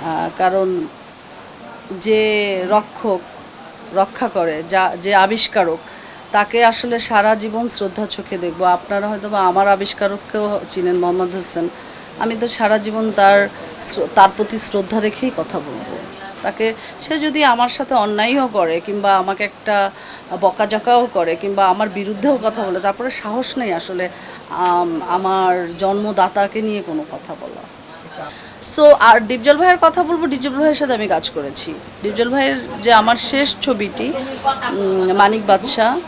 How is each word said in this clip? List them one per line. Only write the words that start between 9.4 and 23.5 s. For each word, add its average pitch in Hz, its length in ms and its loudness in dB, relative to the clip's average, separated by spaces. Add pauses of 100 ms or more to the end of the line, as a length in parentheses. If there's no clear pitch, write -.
আবিষ্কারককেও 202 920 0 (100)
চিনেন, 180 280 0
মোহাম্মদ 175 380 -2
হোসেন, 170 340 -4 (500)
আমি 226 200 -2
তো 240 80 -2
সারা 220 300 0
জীবন 214 340 -2
তার 202 380 6 (320)
শ্র-, 160 340 -2
তার 196 200 8
প্রতি 214 220 -4
শ্রদ্ধা 208 420 -2
রেখেই 214 380 -2
কথা 160 220 -6
বলবো। 113 380 -10 (460)
তাকে, 220 300 -2 (280)
সে 311 180 -4
যদি 302 240 0
আমার 240 260 4
সাথে 262 240 -4
অন্যায়ও 233 540 2
করে 170 380 0
কিংবা 202 320 2
আমাকে 190 260 -2
একটা 202 480 -2 (500)
বকাঝকাও 214 720 2
করে 170 220 0
কিংবা 196 320 0
আমার 202 220 2
বিরুদ্ধেও 202 540 -2
কথা 220 200 -2
বলে, 190 160 -2
তারপরে 202 320 -2
সাহস 240 460 -6